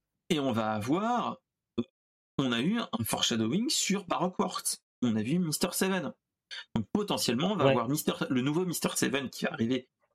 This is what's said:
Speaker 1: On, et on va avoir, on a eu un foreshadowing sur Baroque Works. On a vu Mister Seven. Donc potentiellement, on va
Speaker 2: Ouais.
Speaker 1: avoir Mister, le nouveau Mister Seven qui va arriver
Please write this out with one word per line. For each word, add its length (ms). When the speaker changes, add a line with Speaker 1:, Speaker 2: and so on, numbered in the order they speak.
Speaker 1:
On, 40
et 60
on 120
va 200
avoir, 680
on 120
a 100
eu 200
un 240
foreshadowing 680
sur 360
Baroque 340
Works. 380
On 120
a 80
vu 160
Mister 340
Seven. 400
Donc 180
potentiellement, 600
on 40
va 100
Speaker 2:
Ouais. 40
Speaker 1:
avoir 180
Mister, 240
le 100
nouveau 240
Mister 320
Seven 340
qui 140
va 80
arriver 360